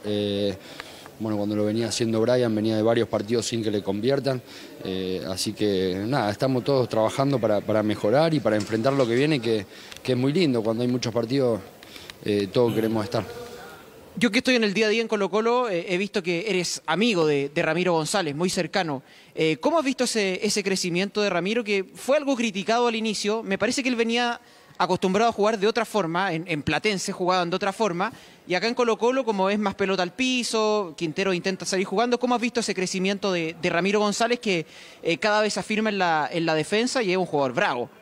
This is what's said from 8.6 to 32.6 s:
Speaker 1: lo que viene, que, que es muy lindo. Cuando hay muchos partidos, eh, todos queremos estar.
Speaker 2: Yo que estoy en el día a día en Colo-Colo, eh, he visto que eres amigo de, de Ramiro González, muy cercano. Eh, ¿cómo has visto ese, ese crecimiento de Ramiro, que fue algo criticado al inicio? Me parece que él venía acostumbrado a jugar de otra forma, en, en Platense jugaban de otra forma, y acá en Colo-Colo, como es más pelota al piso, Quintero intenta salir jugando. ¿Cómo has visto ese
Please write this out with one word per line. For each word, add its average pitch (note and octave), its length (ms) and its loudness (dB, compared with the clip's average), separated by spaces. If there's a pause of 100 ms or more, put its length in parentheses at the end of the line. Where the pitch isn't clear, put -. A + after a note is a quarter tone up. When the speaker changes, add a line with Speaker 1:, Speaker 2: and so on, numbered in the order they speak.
Speaker 1:
lo C3+ 160 2
que A#2 80 0
viene, D3 240 2
que, A2 260 0 (380)
que B2+ 80 -2
es B2+ 60 2
muy C3+ 160 0
lindo. C#3+ 280 2
Cuando A2+ 220 0
hay B2 60 0
muchos B2 240 -2
partidos, A#2 480 0 (640)
eh, G2+ 260 0
todos A#2+ 220 4
queremos A2 300 0
estar. G#2 200 -2 (920)
Speaker 2:
Yo A3 160 0
que A3 80 2
estoy B3+ 160 2
en A3+ 100 2
el G3+ 80 0
día A3 140 2
a - 20 2
día A3+ 120 2
en A3+ 60 -2
Colo-Colo, A3 600 0
eh, E3+ 180 -2
he F#3 100 0
visto G3+ 240 -2
que E3+ 280 -2
eres F#3 380 -2
amigo F3 380 2
de, C#3+ 280 2
de E3+ 80 0
Ramiro E3+ 320 2
González, D#3+ 420 0
muy F3+ 140 0
cercano. E3 520 -2 (320)
Eh, D#3+ 280 2
¿cómo - 180 2
has C#4 60 0
visto C4 180 0
ese, G3+ 420 -2
ese G#3 160 0
crecimiento F#3+ 600 -2
de G3+ 80 2
Ramiro, F#3+ 340 0
que G3+ 300 -2
fue C4+ 240 0
algo C#4 180 0
criticado A3+ 520 0
al A3+ 80 0
inicio? A3 480 -2
Me F#3+ 140 -2
parece A#3+ 240 0
que A#3+ 60 0
él B3 80 0
venía A#3 460 0 (360)
acostumbrado F#3 520 2
a A3 40 -4
jugar G#3+ 240 2
de G3 100 0
otra A3+ 180 0
forma, F3+ 480 0
en, D#3+ 140 -4
en D#3 160 -4
Platense F#3 500 -2
jugaban F3+ 360 2
de E3+ 60 -2
otra G3+ 160 0
forma, G3 400 -2 (340)
y F3 100 -2
acá F3+ 120 0
en A#3 60 0
Colo-Colo, A#3+ 500 2
como G3 260 0
es G#3 100 0
más G3 160 -2
pelota F#3+ 280 0
al F3 100 -4
piso, A3 840 0
Quintero F#3 360 -2
intenta F#3 300 -2
salir F#3+ 220 -2
jugando. A#3 340 0
¿Cómo B3 160 2
has A3 60 0
visto A#3+ 180 -2
ese G#3 160 -2